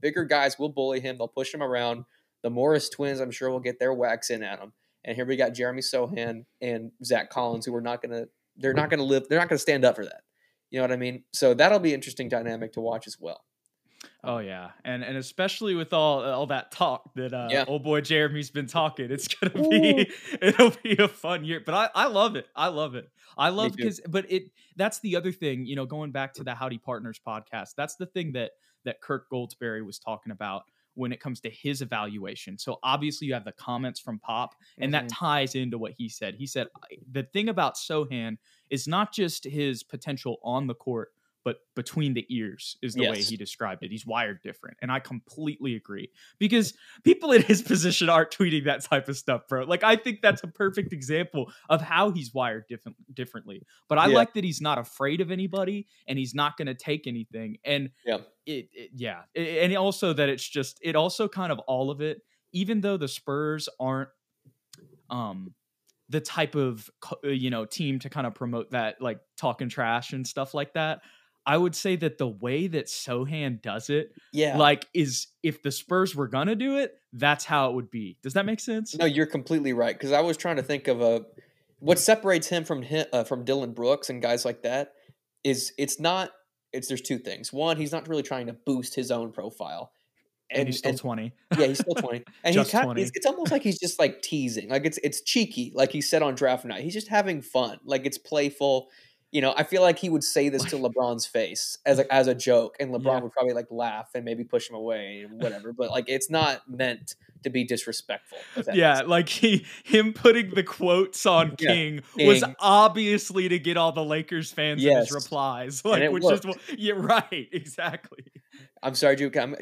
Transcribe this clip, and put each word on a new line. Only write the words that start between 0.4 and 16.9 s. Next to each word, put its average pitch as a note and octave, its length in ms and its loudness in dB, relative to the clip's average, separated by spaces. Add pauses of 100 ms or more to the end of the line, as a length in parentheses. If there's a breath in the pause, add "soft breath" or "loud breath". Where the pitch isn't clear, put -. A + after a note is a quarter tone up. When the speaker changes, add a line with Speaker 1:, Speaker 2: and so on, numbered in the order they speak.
Speaker 1:
will D3 100 -2
bully C3+ 300 -2
him. B2+ 180 -8
They'll A#2 120 -6
push - 240 -6
him D3+ 100 -6
around. A#2+ 400 -2 (380)
The A#2+ 80 -2
Morris C#3 400 2
twins, C#3 320 -4
I'm B2+ 100 -4
sure, C3 180 -4
will B2+ 120 -2
get B2 180 -6
their B2+ 140 2
whacks A#2+ 360 -2
in A2+ 140 -4
at G2 160 -8
him. G2+ 140 -16 (320)
And A2+ 100 -6
here B2 100 -4
we C3 120 -2
got B2 160 2
Jeremy B2 280 -4
Sohan A#2+ 640 -4 (180)
and A2+ 300 -6 (140)
Zach B2 240 0
Collins, A#2 360 -4
who B2 80 -6
are A#2+ 80 -2
not A#2+ 200 -6
gonna, A#2 240 -8 (320)
they're C3+ 160 0
not D3+ 160 2
gonna D3+ 140 2
live, C3+ 260 2
they're D#3 100 4
not F3 80 2
gonna D#3+ 120 2
stand C#3 260 4
up B2 100 8
for G#2+ 80 -8
that. - 200 -14 (500)
You C3 60 -2
know B2+ 60 2
what B2+ 60 2
I B2+ 60 0
mean? B2 340 -4
So C3 220 6
that'll F3+ 260 8
be E3 140 2
interesting C3+ 340 -6
dynamic A2+ 460 -4
to A2+ 80 -6
watch A2+ 260 -4
as G#2+ 100 -16
well. E2 280 -12 (800 loud breath)
Speaker 2:
Oh, A#2+ 160 -4
yeah. F#2 320 -10 (120)
And, B2 200 -6
and B2+ 140 -8
especially F#3 580 -2
with E3 180 -4
all, D3+ 300 4
all C3+ 240 -2
that C3 240 -4
talk C#3+ 440 -2